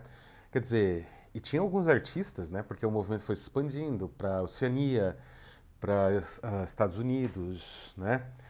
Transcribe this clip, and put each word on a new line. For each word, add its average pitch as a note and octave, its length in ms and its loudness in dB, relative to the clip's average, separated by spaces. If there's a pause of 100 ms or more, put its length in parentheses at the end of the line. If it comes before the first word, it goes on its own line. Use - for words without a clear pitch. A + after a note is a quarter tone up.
(520)
Quer B2+ 100 0
dizer, G2+ 460 2 (260)
e A2 80 -8
tinha D3+ 200 0
alguns F#3+ 240 2
artistas, G#2+ 640 2
né? G2 140 -4
Porque - 220 -4
o A2 60 2
movimento G#2 320 0
foi G#2 120 -2
se - 60 -6
expandindo C#3 680 -2
pra F#2+ 320 -2
Oceania, B2 760 0 (640)
pra, G2+ 260 4 (340)
ah, G2+ 220 -2
Estados F#2 340 0
Unidos, A#2+ 1000 -4
né? A#2+ 280 0 (240)